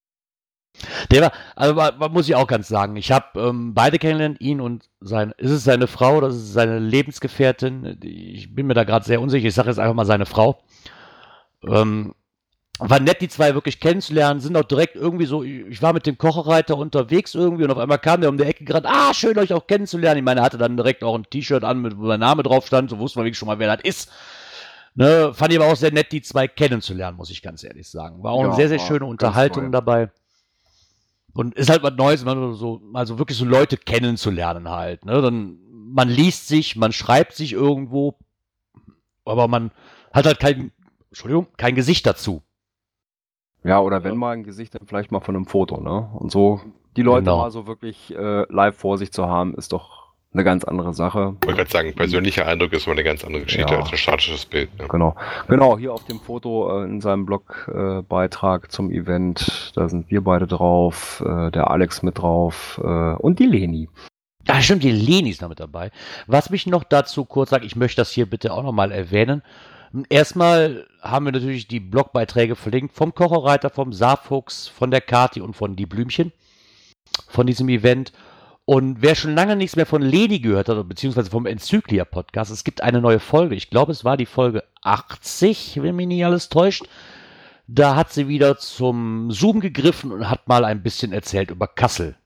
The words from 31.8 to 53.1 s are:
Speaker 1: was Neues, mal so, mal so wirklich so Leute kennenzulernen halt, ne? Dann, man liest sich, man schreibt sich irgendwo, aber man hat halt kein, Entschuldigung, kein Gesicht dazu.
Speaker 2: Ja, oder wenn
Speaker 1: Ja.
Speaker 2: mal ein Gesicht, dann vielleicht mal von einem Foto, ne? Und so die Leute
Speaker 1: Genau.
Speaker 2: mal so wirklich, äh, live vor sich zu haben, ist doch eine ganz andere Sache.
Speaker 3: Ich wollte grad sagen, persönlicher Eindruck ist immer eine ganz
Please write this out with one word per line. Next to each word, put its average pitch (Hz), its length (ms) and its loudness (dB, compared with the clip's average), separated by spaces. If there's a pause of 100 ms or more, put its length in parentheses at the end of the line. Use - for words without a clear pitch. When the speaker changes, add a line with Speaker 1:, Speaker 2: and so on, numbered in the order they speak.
Speaker 1:
was 139 120 0
Neues, 135 300 2
mal 131 300 -4
so, 113 300 -8
mal 117 220 -6
so 113 120 -8
wirklich 135 200 -4
so 123 80 -2
Leute 131 320 4
kennenzulernen 90 920 -2
halt, 87 380 -8
ne? 127 160 2
Dann, 110 360 -2 (120)
man 120 380 -2
liest 147 400 2
sich, 151 280 0
man 110 160 0
schreibt 139 420 2
sich 151 200 -10
irgendwo, 139 640 -2 (1080)
aber 117 240 0
man 117 220 -2 (420)
hat 143 140 4
halt 156 140 2
kein, 131 320 0 (360)
Entschuldigung, 160 380 -4 (100)
kein 123 180 0
Gesicht 131 320 2
dazu. 95 360 -2 (1200)
Speaker 2:
Ja, 95 160 6
oder 98 240 0
wenn 98 80 -4
Speaker 1:
Ja. 117 60 -4
Speaker 2:
mal 120 140 -4
ein 113 120 -10
Gesicht, 104 300 -16
dann - 120 -16
vielleicht 104 240 -6
mal 98 100 -4
von - 160 -6
einem 92 100 -4
Foto, - 340 -2
ne? 107 340 -6
Und - 160 -8
so 101 300 4 (360)
die 127 60 2
Leute 120 220 4
Speaker 1:
Genau. 87 140 4
Speaker 2:
mal 117 120 -2
so 110 160 -14
wirklich, 110 480 -14
äh, 104 280 -2 (100)
live 98 240 2
vor 98 220 -2
sich 95 140 -6
zu 92 140 -2
haben, 87 280 -2
ist - 180 -10
doch - 300 -10 (320)
eine 95 100 0
ganz 92 200 2
andere 87 300 -4
Sache. 98 480 -2
Speaker 3:
Ich - 40 -2
wollte 92 140 -2
grad 92 100 -4
sagen, 80 240 -2
persönlicher 90 520 0
Eindruck 85 260 0
ist 78 140 -4
immer 80 80 -2
eine 78 100 -2
ganz 78 180 -2